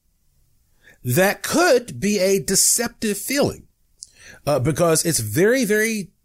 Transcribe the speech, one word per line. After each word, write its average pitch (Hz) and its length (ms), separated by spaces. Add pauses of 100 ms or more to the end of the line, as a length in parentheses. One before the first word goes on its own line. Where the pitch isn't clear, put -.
(1040)
that 180 380
could 240 580
be 202 200
a 196 200
deceptive 208 800
feeling, 233 500 (800)
uh, 147 140
because 160 460
it's 160 140
very, 185 460
very, 214 460 (140)